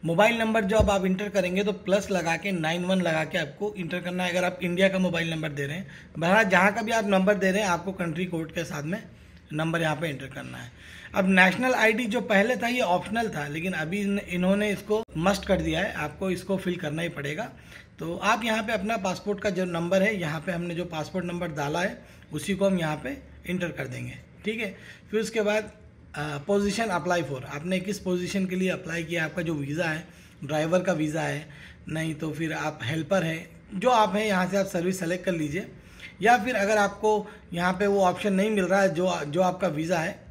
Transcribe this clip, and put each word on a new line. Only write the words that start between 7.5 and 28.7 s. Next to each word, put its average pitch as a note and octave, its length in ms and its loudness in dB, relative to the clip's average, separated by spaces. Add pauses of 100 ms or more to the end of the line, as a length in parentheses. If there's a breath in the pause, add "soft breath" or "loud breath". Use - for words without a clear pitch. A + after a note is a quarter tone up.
रहे G3+ 100 2
हैं G3 80 0
आपको F3 220 -2
कंट्री F3 340 -4
कोड E3 260 -6
के F3 120 -4
साथ D3+ 200 -8
में F#3 200 -6 (500 loud breath)
नंबर D#3+ 280 0
यहाँ D#3 140 0
पे E3 120 -4
एंटर C3+ 180 -6
करना B2+ 320 -12
है। B2 140 -14 (440 loud breath)
अब F#3+ 140 2
नेशनल F#3+ 440 6
आईडी A3+ 320 2
जो A3 160 -2
पहले G#3+ 340 4
था A#3 120 -2
ये B3 140 0
ऑप्शनल F#3 480 0
था, D3 180 -6
लेकिन D#3+ 260 -4
अभी E3 280 -2
इन-, G3+ 180 0
इन्होंने F#3+ 520 2
इसको G#3 320 -2 (140)
मस्ट F#3+ 280 2
कर F3+ 160 2
दिया D#3+ 200 0
है, G3+ 120 -2
आपको F3 380 -4
इसको F#3 260 -2
फिल F#3 180 -2
करना D#3+ 260 -4
ही E3+ 80 -2
पड़ेगा। D3+ 420 -6 (480 loud breath)
तो E3 160 -6
आप G#3+ 280 2
यहाँ A3 200 0
पे A3+ 100 -2
अपना G#3+ 240 -2
पासपोर्ट G3 420 -4
का G#3 100 0
जो F#3 160 0
नंबर F3 360 2
है, G#3 180 2
यहाँ D#3 220 -4
पे F#3 100 -6
हमने E3+ 240 -4
जो F3 100 -4
पासपोर्ट E3+ 400 -6
नंबर F3 220 -4
डाला D3+ 340 -2
है G#3+ 200 -4 (320 loud breath)
उसी D#3 220 -2
को F#3+ 100 0
हम F#3+ 140 4
यहाँ D3+ 240 -2
पे B2+ 60 -6 (400)
एंटर F3+ 180 -2
कर C#3 200 -6
देंगे, B2 260 -10 (320)
ठीक A3 140 -2
है। - 520 -10
फिर G#3+ 80 2
उसके A3 220 -2
बाद, G#3 220 2 (520)
अ, D3 220 -4 (100)
position G3+ 380 2
apply F3 380 0
for, C#3 200 -6
आपने E3+ 360 -2
किस F#3+ 200 -4
position F#3 460 0
के F#3 100 -4
लिए F#3 140 2
apply E3 340 -4